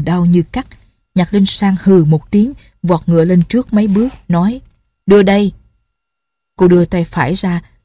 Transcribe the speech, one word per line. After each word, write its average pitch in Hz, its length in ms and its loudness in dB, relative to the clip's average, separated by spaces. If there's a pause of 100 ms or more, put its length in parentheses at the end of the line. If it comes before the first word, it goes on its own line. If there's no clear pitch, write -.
đau 175 200 -2
như 175 260 2
cắt. 262 160 -10 (480)
Nhạc 180 180 -2
Linh 202 120 0
Sang 196 380 0
hừ 185 220 4
một 156 260 -2
tiếng, 220 220 0 (300)
vọt - 260 -2
ngựa 165 160 2
lên 180 240 2
trước 247 240 -4
mấy 214 140 0
bước, 214 220 0 (180)
nói, 190 340 -2 (440)
"Đưa 202 180 4
đây." 196 280 0 (1040)
Cô 185 120 2
đưa 175 180 2
tay 175 180 -4
phải 156 300 -6
ra, 180 280 -6 (240)